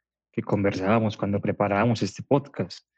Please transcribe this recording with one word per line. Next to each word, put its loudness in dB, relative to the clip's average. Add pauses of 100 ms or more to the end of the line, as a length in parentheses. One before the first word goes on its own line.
(320)
que -4
conversábamos 0
cuando -2
preparábamos 0
este -4
podcast, -2 (120)